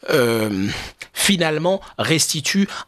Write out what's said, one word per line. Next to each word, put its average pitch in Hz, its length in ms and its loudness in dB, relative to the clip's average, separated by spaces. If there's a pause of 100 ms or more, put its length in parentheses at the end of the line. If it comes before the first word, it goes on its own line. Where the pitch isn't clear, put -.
(100)
euh, 110 560 2 (460)
finalement 170 680 0 (160)
restitue 160 680 0 (200)